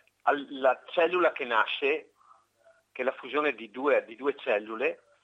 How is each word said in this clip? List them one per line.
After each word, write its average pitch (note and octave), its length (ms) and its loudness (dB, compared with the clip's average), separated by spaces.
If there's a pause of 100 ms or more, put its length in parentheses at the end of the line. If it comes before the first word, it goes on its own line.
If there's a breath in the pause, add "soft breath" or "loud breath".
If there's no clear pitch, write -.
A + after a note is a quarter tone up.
(240 soft breath)
alla C3 640 0
cellula E3+ 440 2
che C3+ 140 -6
nasce, B2+ 680 0 (800 soft breath)
che - 80 -12
è B2+ 40 -2
la C3 80 0
fusione C#3+ 420 -4
di A2 160 -14
due, B2+ 340 2
di A#2 100 -16
due C3+ 220 -4
cellule, A2+ 680 -2 (200 soft breath)